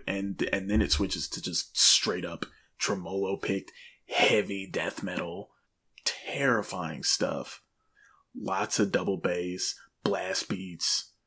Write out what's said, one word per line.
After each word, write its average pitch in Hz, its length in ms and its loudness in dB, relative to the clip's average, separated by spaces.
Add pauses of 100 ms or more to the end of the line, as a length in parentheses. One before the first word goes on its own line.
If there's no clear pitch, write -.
And, 98 360 -2 (100)
and 98 180 -2
then 110 120 6
it 85 100 4
switches 90 380 0
to - 120 -6
just - 360 -4
straight 90 480 4
up 85 200 -6 (320)
tremolo 95 600 0
picked, - 340 -2 (360)
heavy 98 580 2
death 85 380 -4
metal, 90 480 -6 (520)
terrifying 101 1000 0
stuff. - 580 0 (760)
Lots 107 440 -2
of 101 120 4
double 95 260 0
bass, 90 580 -2 (280)
blast 95 460 -2
beats, 92 640 -2 (160)